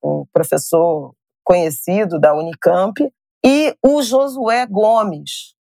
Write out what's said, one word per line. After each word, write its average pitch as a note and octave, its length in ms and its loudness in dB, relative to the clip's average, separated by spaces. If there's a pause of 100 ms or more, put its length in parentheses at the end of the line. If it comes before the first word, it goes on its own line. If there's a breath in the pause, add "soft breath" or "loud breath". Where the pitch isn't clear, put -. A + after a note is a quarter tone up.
um D3 300 -4
professor D#3+ 800 0 (300)
conhecido F3 720 0
da D3 160 4
Unicamp, E3+ 640 0 (480)
e C#4+ 300 2 (100)
o C#4+ 160 0
Josué B3+ 640 0
Gomes G#3 920 -2 (120)